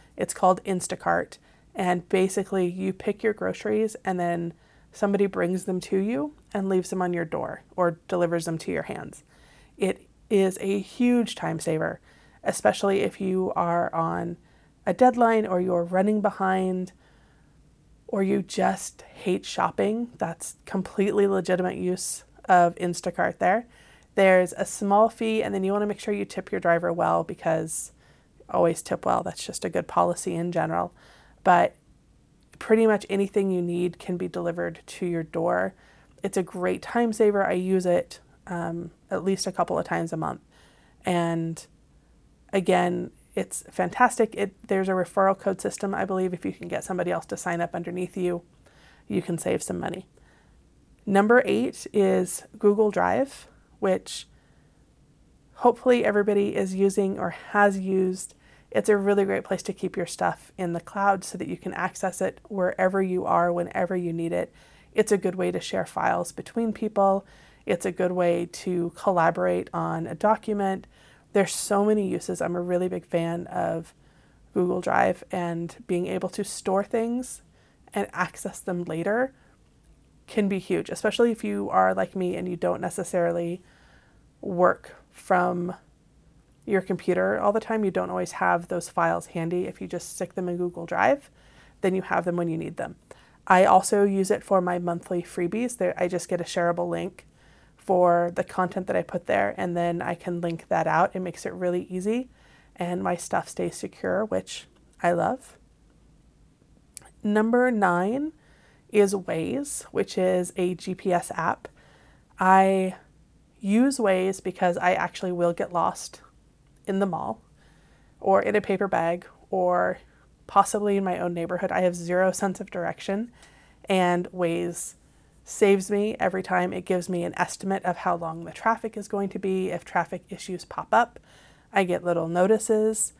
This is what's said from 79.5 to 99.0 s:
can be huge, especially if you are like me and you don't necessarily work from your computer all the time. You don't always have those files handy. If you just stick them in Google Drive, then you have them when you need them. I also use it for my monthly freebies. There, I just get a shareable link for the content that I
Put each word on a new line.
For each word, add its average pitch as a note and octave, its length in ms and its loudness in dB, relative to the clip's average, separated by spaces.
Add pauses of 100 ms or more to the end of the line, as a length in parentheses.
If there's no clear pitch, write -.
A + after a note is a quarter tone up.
can G#3 220 0
be G3 100 0
huge, - 320 -4
especially A#3 400 0
if A3 120 -6
you G3+ 280 -4
are F#3+ 240 4
like F#3+ 200 -2
me F#3 220 -2
and F3+ 100 -6
you F3+ 100 -6
don't F3+ 260 -2
necessarily E3+ 800 -2 (800)
work F3+ 520 2 (160)
from F3+ 640 0 (920)
your F#3+ 160 2
computer F#3 580 0
all G#3 120 4
the A3 80 2
time. A3 220 -2
You G3 80 2
don't F3+ 200 -2
always F3+ 220 -4
have F3 360 0
those F3 220 -4
files E3+ 380 0
handy. E3+ 380 -4
If F#3 140 -10
you F#3 60 -10
just - 280 -10
stick F3+ 200 -8
them F3+ 140 -4
in F3 100 -4
Google F3 260 -4
Drive, G#3 460 2 (500)
then F#3+ 140 2
you F#3+ 80 -2
have F3 220 -2
them F3 120 -2
when E3+ 120 -2
you D#3+ 100 -4
need D#3+ 180 -8
them. - 200 -8 (500)
I F#3 180 8
also F#3+ 400 6
use G3 260 2
it G#3 140 0
for F#3+ 160 2
my F3+ 180 0
monthly F3 440 -4
freebies. G#3 560 -4
There, F3+ 180 0
I F3+ 120 0
just F3 200 -4
get F3 140 -2
a - 20 -6
shareable F3 440 0
link E3+ 380 -6 (520)
for F3 560 4
the F3+ 100 0
content F#3 420 -4
that F#3+ 100 0
I F3+ 60 2